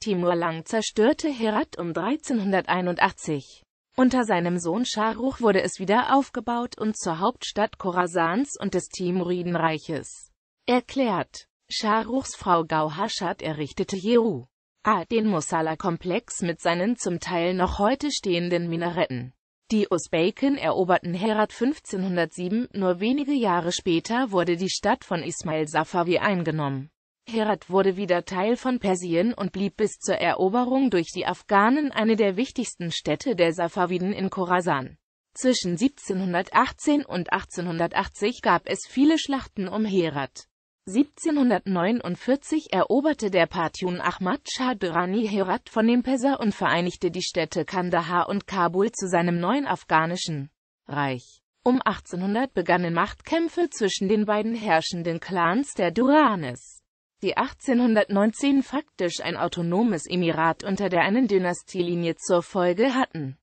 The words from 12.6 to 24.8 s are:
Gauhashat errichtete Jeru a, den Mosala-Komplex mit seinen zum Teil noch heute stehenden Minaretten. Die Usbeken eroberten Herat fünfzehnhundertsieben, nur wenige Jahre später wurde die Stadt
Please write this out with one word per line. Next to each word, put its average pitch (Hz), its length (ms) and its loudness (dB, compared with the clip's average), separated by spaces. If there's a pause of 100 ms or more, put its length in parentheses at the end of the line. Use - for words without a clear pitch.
Gauhashat 165 760 -2
errichtete 156 560 -4
Jeru 202 480 2 (380)
a, 208 240 0
den 220 200 0
Mosala-Komplex 170 1160 -2
mit 170 180 -2
seinen 180 360 0
zum 180 220 -4
Teil 175 360 -2
noch 185 240 0
heute 262 320 0
stehenden 175 580 -2
Minaretten. 165 640 -2 (380)
Die 208 200 2
Usbeken 190 680 0
eroberten 175 560 2
Herat 214 400 0
fünfzehnhundertsieben, 190 1200 -2
nur 185 260 0
wenige 269 320 0
Jahre 180 400 2
später 202 600 0
wurde 175 260 2
die 185 100 -2
Stadt 208 340 0